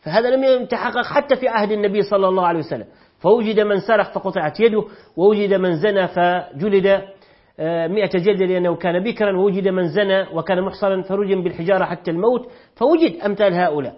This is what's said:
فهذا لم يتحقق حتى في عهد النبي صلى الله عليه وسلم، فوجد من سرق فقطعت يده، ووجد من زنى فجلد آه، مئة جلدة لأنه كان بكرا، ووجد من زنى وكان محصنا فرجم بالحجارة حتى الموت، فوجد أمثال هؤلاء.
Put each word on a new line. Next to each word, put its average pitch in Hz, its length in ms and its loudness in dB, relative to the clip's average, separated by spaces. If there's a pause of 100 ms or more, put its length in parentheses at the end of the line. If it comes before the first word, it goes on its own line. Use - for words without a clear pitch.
فهذا 220 280 0
لم 262 140 2
يتحقق 240 600 0
حتى - 300 0
في 254 120 -4
عهد 214 240 0
النبي 208 300 0
صلى 196 260 2
الله 185 200 2
عليه 170 120 0
وسلم، 127 260 -8 (340)
فوجد 214 400 2
من 208 200 0
سرق 214 320 0
فقطعت 180 480 -4
يده، 214 240 2 (340)
ووجد 202 360 2
من 185 220 0
زنى 190 320 0
فجلد 185 920 0 (580)
آه، 165 280 -2
مئة 190 320 -2
جلدة 190 260 2
لأنه 180 300 0
كان 180 280 -2
بكرا، 208 340 0
ووجد 190 300 0
من 185 200 0
زنى 190 460 0
وكان 175 280 -2
محصنا 190 400 -2
فرجم 190 420 -2
بالحجارة 180 420 0
حتى 165 260 -8
الموت، 233 400 0 (240)
فوجد 302 460 2
أمثال 202 320 2
هؤلاء. 151 440 -2